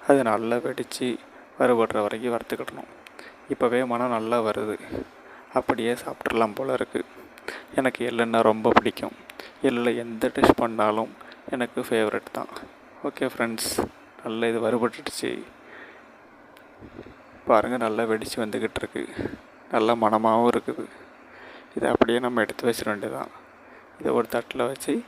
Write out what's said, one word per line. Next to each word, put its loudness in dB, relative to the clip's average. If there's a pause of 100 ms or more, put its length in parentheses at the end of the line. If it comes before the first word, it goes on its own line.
அது 8 (140)
நல்லா 0
வெடிச்சு -4 (500)
வறுபடுற 4
வரைக்கும் -2
வறுத்துக்கிடணும். -8 (640)
இப்போவே 2 (120)
மனம் 0
நல்லா 0
வருது, -2 (800)
அப்படியே 0 (100)
சாப்பிட்றலாம் 0
போல 0
இருக்கு. -4 (760)
எனக்கு 0
எள்ளுன்னா 2 (120)
ரொம்ப 2 (100)
பிடிக்கும். -4 (520)
எள்ளில் 0
எந்த -6 (100)
டிஷ் 4
பண்ணாலும் 0 (420)
எனக்கு -4
ஃபேவரட் 0
தான். -6 (580)
ஓகே -4
ஃப்ரெண்ட்ஸ், -2 (520)
நல்லா -2
இது 0
வறுபட்டுடுச்சு. -2 (2250)
பாருங்க, 4
நல்லா 0
வெடிச்சு -2
வந்துக்கிட்டு -4
இருக்கு, -6 (720)
நல்ல 4
மணமாவும் 6
இருக்குது. -2 (920)
இதை -2
அப்படியே 4
நம்ம 2
எடுத்து -2
வச்சிட -2
வேண்டியதான். -6 (680)
இதை 0
ஒரு 0
தட்டில் -2
வச்சு -2 (140)